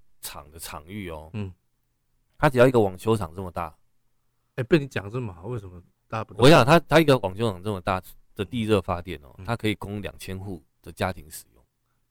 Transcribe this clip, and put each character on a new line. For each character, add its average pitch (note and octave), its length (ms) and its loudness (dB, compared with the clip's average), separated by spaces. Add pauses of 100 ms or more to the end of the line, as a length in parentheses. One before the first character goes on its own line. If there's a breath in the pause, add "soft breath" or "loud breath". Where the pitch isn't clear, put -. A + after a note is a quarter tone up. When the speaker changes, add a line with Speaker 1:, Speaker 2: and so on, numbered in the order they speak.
(220)
Speaker 1:
厂 D2 300 -16
的 E2 80 -20
场 D#2 280 -14
域 G2 220 -12
哦。 D#2 240 -12
Speaker 2:
嗯。 G2+ 180 -8 (840)
Speaker 1:
它 D3 120 2
只 C3 80 0
要 A#2+ 100 10
一 C3 40 6
个 B2 80 6
网 F#2+ 180 2
球 A2 200 0
场 E2 180 -8
这 F#2+ 60 -10
么 F2+ 100 -10
大。 E2 240 -10 (800)
Speaker 2:
哎， C3 80 -6
被 E3+ 140 2
你 C#3 100 -2
讲 G2+ 220 -10
这 A#2+ 100 -8
么 A2 140 -10
好， E2+ 140 -16
为 B2 100 -8
什 G2 100 -12
么 F2+ 140 -20 (260)
大 A2+ 120 -8
家 G#2+ 40 -6
不 - 100 -14
懂？ A2+ 100 2
Speaker 1:
我 C3+ 60 10
想 D3+ 160 8
它， D#3+ 160 6
它 D3+ 180 2
一 E3+ 40 4
个 C#3 160 4
网 F#2 160 -6
球 A2+ 140 -2
场 F2 140 -10
这 G#2+ 80 -4
么 F#2+ 100 -6
大 F#2 200 -2 (340)
的 G2+ 100 -6
地 A2+ 180 -6
热 G#2 180 2
发 F2 200 -6
电 E2+ 220 -10
哦， B1+ 160 -20
Speaker 2:
嗯。 F#2 60 -16
Speaker 1:
它 A#2 100 -4
可 G#2+ 120 -6
以 G#2 80 -2
供 G2+ 260 -10
两 - 160 -12
千 F#2 200 -12
户 F#2+ 260 -12 (180)
的 - 100 -20
家 F#2+ 200 -4
庭 D#2 180 -16
使 - 160 -18 (100)
用。 - 80 -20 (480)